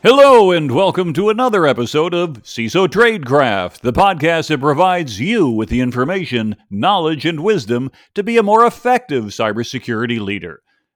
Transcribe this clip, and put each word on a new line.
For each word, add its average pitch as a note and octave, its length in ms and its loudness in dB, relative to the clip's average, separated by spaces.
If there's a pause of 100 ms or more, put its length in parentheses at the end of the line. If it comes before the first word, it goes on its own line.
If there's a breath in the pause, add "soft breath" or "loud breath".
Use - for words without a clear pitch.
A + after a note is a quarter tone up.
Hello, B3 460 8
and D3+ 220 0
welcome F3 400 0
to G3+ 180 0
another G#3+ 340 0
episode C#3+ 480 0
of E3+ 300 -4
ciso D3+ 460 -2
Tradecraft, C3+ 920 0
the A#2+ 100 -2
podcast E3 560 0
that D3+ 100 -2
provides D3 640 0
you F#3 280 0
with A2 200 -2
the A#2+ 120 -2
information, B2 760 -4 (120)
knowledge, D#3 560 -2
and D#3 200 -4
wisdom C3 440 -2 (280 soft breath)
to G3+ 80 -4
be A#3 120 -2
a A3+ 60 4
more A3 240 4
effective A3 600 -2
cybersecurity A2+ 920 -4
leader. F#2+ 420 -8 (360)